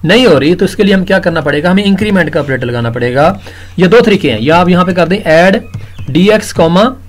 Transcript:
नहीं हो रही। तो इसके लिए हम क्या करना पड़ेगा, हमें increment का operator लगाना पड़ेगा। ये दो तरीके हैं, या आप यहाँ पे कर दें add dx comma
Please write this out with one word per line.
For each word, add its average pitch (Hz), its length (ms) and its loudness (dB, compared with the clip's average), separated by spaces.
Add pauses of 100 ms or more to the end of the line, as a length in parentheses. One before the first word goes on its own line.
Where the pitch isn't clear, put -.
नहीं 156 220 2
हो 151 120 4
रही। 151 160 2
तो 190 100 -2
इसके 202 200 -2
लिए 196 100 2
हम 190 100 0
क्या 190 140 0
करना 170 220 -2
पड़ेगा, 147 300 -2
हमें 196 140 2
increment 196 460 0
का 160 100 -2
operator 131 260 -4
लगाना 120 240 -4
पड़ेगा। 123 380 0 (500)
ये 175 100 -2
दो 226 120 4
तरीके 202 300 0
हैं, 107 100 -4
या 151 160 2
आप 175 120 2
यहाँ 180 160 2
पे 185 80 -2
कर 170 160 0
दें 190 100 0
add 180 420 2 (500)
dx 202 420 0
comma 175 300 0 (260)